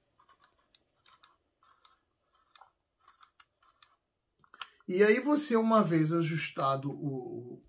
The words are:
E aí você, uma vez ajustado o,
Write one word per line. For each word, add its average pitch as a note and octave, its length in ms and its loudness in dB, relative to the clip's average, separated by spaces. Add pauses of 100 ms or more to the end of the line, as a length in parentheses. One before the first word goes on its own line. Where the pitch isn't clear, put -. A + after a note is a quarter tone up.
(4000)
E F#3 160 2
aí A3 160 6
você, C#4 380 0
uma A3 260 4
vez D#3+ 300 2
ajustado D3 800 -2
o, B2 800 -10